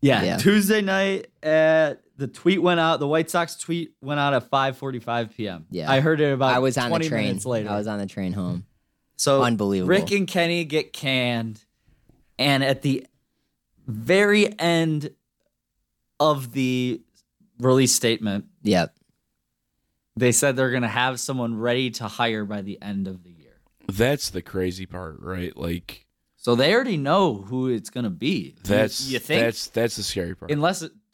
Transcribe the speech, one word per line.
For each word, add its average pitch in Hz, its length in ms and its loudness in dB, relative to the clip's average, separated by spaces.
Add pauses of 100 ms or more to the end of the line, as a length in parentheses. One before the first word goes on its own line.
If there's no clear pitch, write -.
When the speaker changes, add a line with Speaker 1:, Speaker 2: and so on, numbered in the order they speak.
Speaker 1:
Yeah, 127 220 4
Speaker 2:
Yeah. 90 160 0
Speaker 1:
Tuesday 202 420 4
night 196 480 -2 (140)
at, 156 580 4 (160)
the 139 120 -6
tweet 175 340 0
went 175 160 4
out. 160 220 2
The 143 80 -2
White 160 200 0
Sox 175 280 -2
tweet - 440 -8
went 143 200 -4
out 143 140 2
at 117 140 -2
five 135 280 0
forty-five 120 600 -6
P 107 120 -6
M. 85 220 -12
Speaker 2:
Yeah. 82 200 -4
Speaker 1:
I 135 100 6
heard 156 200 2
it 143 120 2
about 131 220 2
Speaker 2:
I 127 60 2
was 131 180 0
on 127 60 0
the 120 60 -2
Speaker 1:
twenty 165 180 0
Speaker 2:
train. 110 180 -2
Speaker 1:
minutes 98 180 -4
later. 110 260 -2
Speaker 2:
I 104 60 -2
was 104 120 -4
on 104 100 -4
the 101 80 -6
train 95 260 -6
home. 90 340 -6 (500)
Speaker 1:
So 139 260 2
Speaker 2:
Unbelievable. 101 480 0
Speaker 1:
Rick 190 220 2
and 202 140 0
Kenny 170 380 0
get 151 280 -4
canned, 123 720 -4 (760)
and 139 240 2
at 135 200 0
the 135 220 -2 (840)
very 190 760 2
end 160 500 0 (1080)
of 139 320 2
the 127 500 0 (560)
release 127 340 6
statement, 107 540 0 (160)
Speaker 2:
Yep. 92 320 2 (1200)
Speaker 1:
they 123 140 4
said 139 240 2
they're 131 160 2
gonna 123 160 0
have 123 320 0
someone 120 400 -4
ready 120 340 0
to 117 140 -8
hire 110 380 -2
by 104 180 -8
the 98 180 -10
end 98 280 -6
of 90 160 -12
the 90 60 -20
year. 82 300 -20 (280)
Speaker 3:
That's 120 420 0
the 90 120 -8
crazy 92 440 -4
part, 87 340 -12
right? 90 360 -8
Like, 85 500 -8 (300)
Speaker 1:
So - 180 2
they 135 180 4
already 240 240 2
know 151 380 2
who 123 340 -4
it's 117 220 -4
gonna 120 200 -4
be. 92 180 -4
You, 98 340 -4
Speaker 3:
that's, 107 460 0
Speaker 1:
you 131 100 -2
think? 147 240 0
Speaker 3:
that's, 117 260 -2
that's 117 280 -2
the 104 80 -6
scary 90 320 -4
part. - 160 -10
Speaker 1:
Unless 160 300 0
it, 160 100 -12 (220)